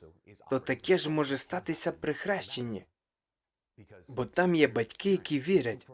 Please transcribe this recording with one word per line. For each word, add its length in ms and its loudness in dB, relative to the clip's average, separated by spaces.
то 80 2
таке 400 2
ж 120 0
може 280 0
статися 540 -2
при 220 -4
хрещенні. 680 -4
Бо 160 -6
там 300 2
є 140 6
батьки, 420 -2
які 300 0
вірять. 540 0